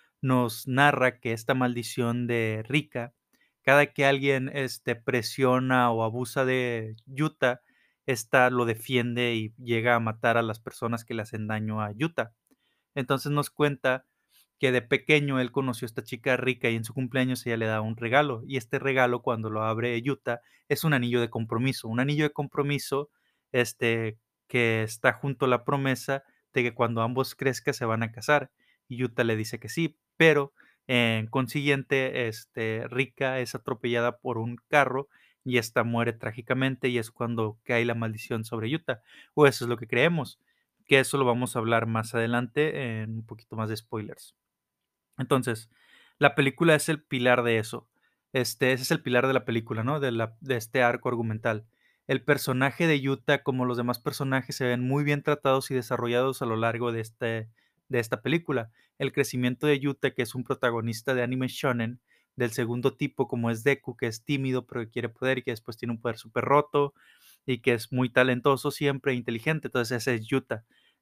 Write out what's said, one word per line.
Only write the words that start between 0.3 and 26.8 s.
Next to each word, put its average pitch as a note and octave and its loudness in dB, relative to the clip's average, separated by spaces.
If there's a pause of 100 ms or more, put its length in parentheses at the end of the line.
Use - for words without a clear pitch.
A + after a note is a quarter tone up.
narra C3 4
que A#2 -2
esta A2+ 0
maldición A#2+ -2
de A2 -2
Rika, C3 -4 (480)
cada C#3+ 6
que - 0
alguien, C#3 2
este, C3+ -4
presiona B2+ 2
o A2+ 0
abusa B2 -2
de A#2+ -2 (100)
Yuta, C3+ -2 (420)
esta B2+ 4
lo B2 2
defiende A#2+ 0
y A2 -4
llega A#2+ 2
a A#2 4
matar A2+ 0
a A#2 4
las A2 -4
personas A#2 -6
que A#2+ -10
le A2 -4
hacen G#2+ -8
daño G#2+ -4
a G#2 -4
Yuta. A#2 -4 (640)
Entonces C3+ -2
nos D3 -2
cuenta C3+ 0 (540)
que C3 2
de B2 2
pequeño C#3 0
él B2 -2
conoció B2+ -4
a - -6
esta A2 -8
chica B2+ -2
Rika B2 0
y A#2 0
en A2+ -4
su A2+ -12
cumpleaños B2+ -2
ella A#2 -2
le A2+ -2
da A2 0
un A2 -4
regalo, A#2+ 0
y C3+ -4
este C3 -4
regalo B2+ 2
cuando A2 -2
lo A2 -4
abre A#2 -2
Yuta B2+ -4 (260)
es D3 -2
un D3+ 2
anillo A#2+ 2
de A#2 0
compromiso, A#2 -4
un A#2 -2
anillo D3 0
de D3 0
compromiso, C#3+ -4 (440)
este, A2+ -2 (300)
que A2+ 0
está A2+ 0
junto C#3 -2
a - 4
la A#2+ 2
promesa C#3 -2 (300)
de B2+ 0
que A#2+ -2
cuando A#2 0